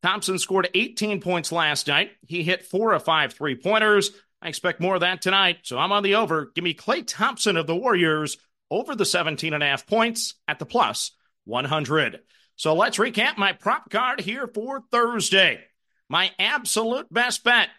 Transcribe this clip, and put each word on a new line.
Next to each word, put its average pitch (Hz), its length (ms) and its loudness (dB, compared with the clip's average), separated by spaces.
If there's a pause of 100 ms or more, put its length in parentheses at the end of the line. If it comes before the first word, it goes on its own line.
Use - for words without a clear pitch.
Thompson 185 380 -2
scored 185 340 0
eighteen 208 460 -2
points 170 320 -2
last 156 360 0
night. 147 240 0 (140)
He 170 160 -8
hit 175 240 -2
four 214 280 0
of 156 100 0
five 156 300 2
three-pointers. 208 800 2 (300)
I 170 60 -10
expect 165 320 -4
more 185 160 2
of 175 60 0
that 180 200 0
tonight, 185 420 4
so 123 140 -8
I'm 170 140 0
on 202 120 2
the 196 120 4
over. 160 400 0
Give 165 80 -6
me 170 100 -2
Klay 254 320 -4
Thompson 220 520 0
of 160 100 -2
the 165 80 -2
Warriors 165 640 0 (340)
over 247 240 -4
the 214 100 0
seventeen 160 480 -2
and 147 80 -2
a 147 60 0
half 139 180 -2
points 226 500 0 (120)
at 151 100 -4
the 160 80 -10
plus 156 460 0 (320)
one 123 220 -4
hundred. 143 560 0 (340)
So 156 180 0
let's 180 240 2
recap 208 400 0
my 196 140 2
prop 240 400 -4
card 247 300 -2
here 240 260 -6
for 262 420 -8
Thursday. 208 720 2 (480)
My 175 320 0
absolute 233 760 -2
best 233 300 -2
bet 233 240 4 (120)